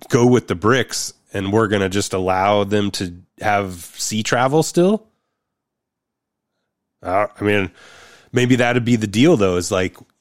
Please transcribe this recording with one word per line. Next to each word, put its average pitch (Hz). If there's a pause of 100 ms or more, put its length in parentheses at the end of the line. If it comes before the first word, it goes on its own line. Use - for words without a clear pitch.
go 120
with 123
the 92
brics, 110 (200)
and 98
we're 110
gonna 98
just 98
allow 95
them 101
to 90 (260)
have 101
sea -
travel 135
still. 185 (2000)
Uh, 95 (120)
I -
mean, 104 (600)
maybe 123
that'd 123
be 120
the 110
deal, 123
though, 95
is, 90
like, 92 (240)